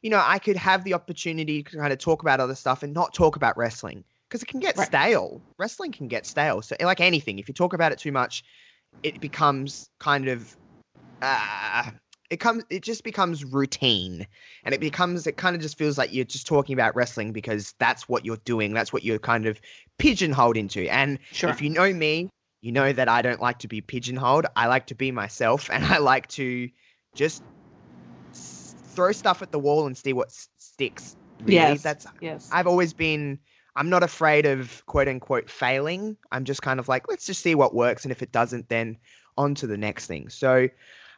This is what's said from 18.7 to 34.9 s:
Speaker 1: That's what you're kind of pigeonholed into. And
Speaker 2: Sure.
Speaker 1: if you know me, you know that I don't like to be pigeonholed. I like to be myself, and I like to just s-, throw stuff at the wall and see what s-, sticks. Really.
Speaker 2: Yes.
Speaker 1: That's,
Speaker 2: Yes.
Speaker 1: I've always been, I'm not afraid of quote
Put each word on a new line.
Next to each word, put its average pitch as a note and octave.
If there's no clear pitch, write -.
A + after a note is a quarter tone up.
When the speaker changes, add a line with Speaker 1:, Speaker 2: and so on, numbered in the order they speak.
Speaker 1:
That's A2
what -
you're G#2+
kind A2+
of G#2+
pigeonholed C#3
into. G2
And C#3
Speaker 2:
Sure. E3+
Speaker 1:
if C#3+
you D3
know F#3
me, E3
you A#2
know C3+
that B2
I A#2
don't B2
like B2
to A#2
be G#2+
pigeonholed. B2+
I A#2
like B2+
to C3
be C3
myself, A#2
and -
I D#3+
like C3+
to B2
just D#3
s-, -
throw F3+
stuff G3
at F3+
the D3+
wall D3
and B2+
see C3+
what B2
s-, -
sticks. -
Really. F3
Speaker 2:
Yes. D3
Speaker 1:
That's, D3+
Speaker 2:
Yes. D#3+
Speaker 1:
I've F3
always F3
been, D3+
I'm C#3+
not F3+
afraid D3+
of C3
quote C#3